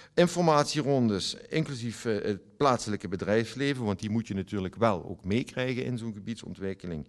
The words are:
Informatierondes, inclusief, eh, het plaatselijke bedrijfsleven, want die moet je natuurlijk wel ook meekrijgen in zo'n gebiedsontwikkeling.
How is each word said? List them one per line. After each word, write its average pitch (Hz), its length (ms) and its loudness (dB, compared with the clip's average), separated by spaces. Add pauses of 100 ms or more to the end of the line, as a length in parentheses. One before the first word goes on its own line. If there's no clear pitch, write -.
(140)
Informatierondes, 147 1200 4
inclusief, 131 720 -4
eh, 107 180 0
het - 340 -4
plaatselijke 113 520 2
bedrijfsleven, 113 760 0
want 101 160 0
die 110 100 -2
moet 110 180 0
je 104 60 -4
natuurlijk 95 400 -4
wel 95 340 2
ook - 160 -12
meekrijgen 127 600 -2
in 123 140 -4
zo'n 113 140 -8
gebiedsontwikkeling. 95 960 -8